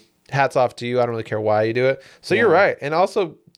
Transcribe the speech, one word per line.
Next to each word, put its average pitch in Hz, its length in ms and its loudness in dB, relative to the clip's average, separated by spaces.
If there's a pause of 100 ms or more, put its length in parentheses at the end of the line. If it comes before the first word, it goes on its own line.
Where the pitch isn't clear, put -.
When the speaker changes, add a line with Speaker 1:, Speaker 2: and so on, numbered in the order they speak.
(320)
Speaker 1:
hats 135 240 0
off 127 220 0
to 120 100 -8
you. 123 120 -2
I 120 40 2
don't 120 80 -2
really 113 120 -6
care 107 160 -6
why 107 240 0
you 113 100 -2
do 123 120 0
it. 135 160 -2 (200)
So - 120 -4
you're 220 180 2
Speaker 2:
Yeah. 165 100 4
Speaker 1:
right. 175 200 0
And 143 140 -6
also, 185 400 0 (220)